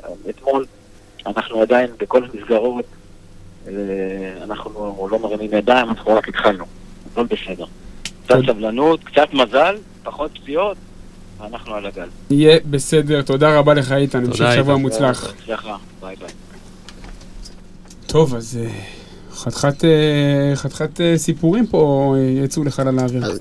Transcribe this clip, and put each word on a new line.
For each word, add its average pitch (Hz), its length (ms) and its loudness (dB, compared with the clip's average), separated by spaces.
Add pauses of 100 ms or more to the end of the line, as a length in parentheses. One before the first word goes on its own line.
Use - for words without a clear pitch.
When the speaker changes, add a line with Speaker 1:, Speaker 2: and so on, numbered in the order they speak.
(300)
Speaker 1:
אתמול, 135 360 -2 (640)
אנחנו 110 340 -4
עדיין 123 280 2 (100)
בכל 123 220 2 (120)
המסגרות, 120 520 -2 (800)
אה, 95 60 -14 (680)
אנחנו 104 680 -10
לא 110 80 0
מרימים 107 340 -6
ידיים, 117 360 2
אנחנו 110 260 0
רק 104 140 0
התחלנו. 98 360 -2 (460)
הכל 117 140 -2
בסדר. 92 400 -8 (600)
קצת 127 100 6
Speaker 2:
תודה. 131 180 4
Speaker 1:
סבלנות, 120 500 0
קצת - 300 2
מזל, 135 420 2 (280)
פחות 143 280 -8 (100)
פציעות, 180 360 -4 (640)
ואנחנו 110 340 -14
על 101 100 -8
הגל. 95 220 -10 (220)
Speaker 2:
יהיה 151 280 8 (120)
בסדר, 147 520 2
תודה 147 360 4
רבה 147 160 6
לך, 135 180 2
איתן, 135 340 2
Speaker 3:
תודה, 117 240 0
Speaker 2:
המשך 120 120 4
שבוע 139 120 2
Speaker 3:
איתן. 139 80 2
Speaker 2:
מוצלח. 120 580 0
Speaker 1:
בהצלחה, 107 360 -8 (260)
ביי 92 140 -14
ביי. 85 120 -18 (1800)
Speaker 2:
טוב, 151 280 4
אז, 117 260 -8
אה, 117 80 -6 (640)
חתיכת, 143 520 -2
אה, 165 40 6 (680)
חתיכת, - 460 -6
אה, 170 160 4
סיפורים 175 500 2
פה, 139 500 4
אה, 135 260 2
יצאו 143 200 -2
לחלל 131 360 0
האוויר. 123 260 -2
Speaker 4:
אז 104 160 -4